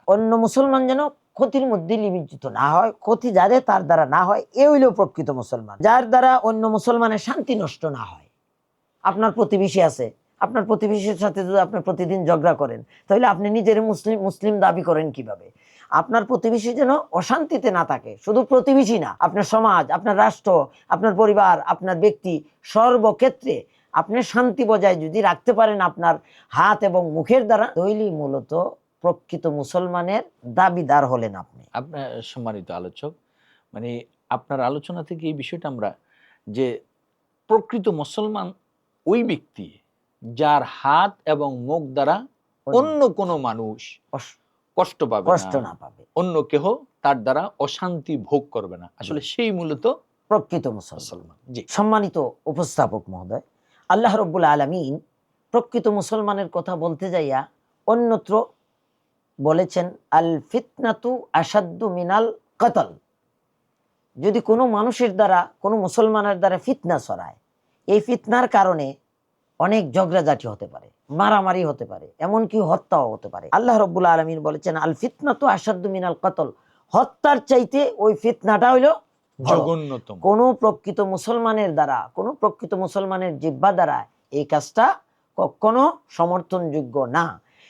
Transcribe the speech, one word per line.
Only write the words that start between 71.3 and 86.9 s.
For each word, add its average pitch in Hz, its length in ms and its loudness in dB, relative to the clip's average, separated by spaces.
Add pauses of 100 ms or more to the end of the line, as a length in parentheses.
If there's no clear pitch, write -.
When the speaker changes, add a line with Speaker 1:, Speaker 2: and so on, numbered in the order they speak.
Speaker 1:
হতে 143 200 -6
পারে, 90 340 -18
এমনকি 214 420 0
হত্যাও 160 520 0
হতে 104 160 -12
পারে। 90 240 -16
আল্লাহ 233 260 4
রব্বুল 180 260 2
আলামিন 165 360 2
বলেছেন, 151 360 -4
"আল 156 180 -2
ফিতনাতু 269 520 -4
আসাদ্দু 196 420 -2
মিনাল 180 340 -4
কতল।" 160 300 -4 (360)
হত্যার 254 480 2
চাইতে 254 640 0
ওই 208 160 4
ফিতনাটা 220 580 2
হইল 262 200 6 (500)
বড়। 151 160 4
Speaker 2:
জঘন্যতম। 139 640 -4
Speaker 1:
কোনো 220 320 4
প্রকৃত 214 480 -2
মুসলমানের 214 720 -2
দ্বারা, 139 420 -2
কোনো 202 180 -6
প্রকৃত 208 420 -4
মুসলমানের 185 640 -4
জিহ্বা 151 340 0
দ্বারা 151 340 -2 (240)
এই 143 140 -4
কাজটা 185 500 0 (420)
কখনো 240 640 0 (100)
সমর্থনযোগ্য 165 920 -4